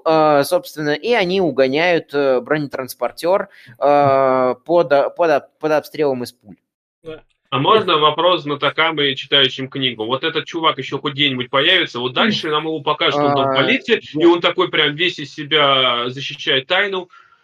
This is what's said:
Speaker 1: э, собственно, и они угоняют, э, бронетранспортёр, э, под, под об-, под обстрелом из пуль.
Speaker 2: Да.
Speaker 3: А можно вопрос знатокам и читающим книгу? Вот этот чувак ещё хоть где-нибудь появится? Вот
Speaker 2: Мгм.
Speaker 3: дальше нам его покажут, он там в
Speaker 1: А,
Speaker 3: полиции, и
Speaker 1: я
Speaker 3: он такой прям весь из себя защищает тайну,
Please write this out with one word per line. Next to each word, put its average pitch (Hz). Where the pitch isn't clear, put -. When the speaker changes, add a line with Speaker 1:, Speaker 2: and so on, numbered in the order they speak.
Speaker 1:
э, 151
собственно, 156
и 151
они 196
угоняют, 151
э, 139
бронетранспортёр, 147
э, 135
под, 165
под 170
об-, 139
под 156
обстрелом 143
из 117
пуль. -
Speaker 2:
Да. -
Speaker 3:
А 131
можно 180
вопрос 156
знатокам 147
и 139
читающим 135
книгу? 127
Вот 127
этот 151
чувак 156
ещё 131
хоть 143
где-нибудь 131
появится? 151
Вот 127
Speaker 2:
Мгм. -
Speaker 3:
дальше 185
нам 151
его 160
покажут, 147
он 143
там 135
в -
Speaker 1:
А, -
Speaker 3:
полиции, 214
и -
Speaker 1:
я 170
Speaker 3:
он 175
такой 175
прям 147
весь 180
из 139
себя 135
защищает 135
тайну, 190